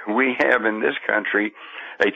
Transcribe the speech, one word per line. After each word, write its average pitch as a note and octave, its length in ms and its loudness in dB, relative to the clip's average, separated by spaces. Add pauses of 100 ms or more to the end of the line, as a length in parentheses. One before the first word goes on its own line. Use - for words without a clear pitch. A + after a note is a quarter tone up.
(160)
we B2+ 240 2
have B2+ 240 4
in A2 160 0
this C#3 160 0 (120)
country G#2+ 440 0 (460)
a G2+ 180 4